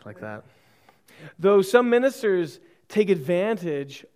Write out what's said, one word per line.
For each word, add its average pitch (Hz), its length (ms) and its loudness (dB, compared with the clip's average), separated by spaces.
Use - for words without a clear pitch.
like 104 160 -18
that. 107 240 -14
Though 196 240 4
some 240 260 2
ministers 233 680 0
take 208 200 0
advantage 170 960 -4